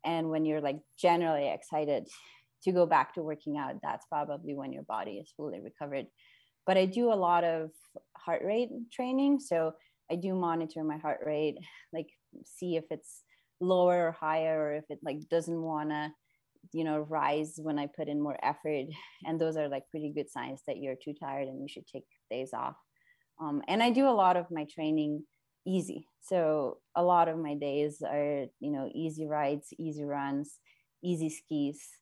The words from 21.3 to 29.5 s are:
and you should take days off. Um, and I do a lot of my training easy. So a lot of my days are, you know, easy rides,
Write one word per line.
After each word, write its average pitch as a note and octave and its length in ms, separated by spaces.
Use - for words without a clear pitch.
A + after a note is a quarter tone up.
and C3+ 140
you C#3+ 80
should - 180
take - 180
days C3 220
off. B2+ 240
Um, D3 280
and G#3 140
I A#3+ 100
do C4+ 160
a C4 60
lot F#3 240
of F3 140
my D#3 140
training D3+ 600
easy. - 420
So D#3 600
a F3 80
lot F3 240
of D#3+ 120
my D3+ 160
days D3 460
are, D3 440
you D3 120
know, C3+ 220
easy D#3 340
rides, D3 520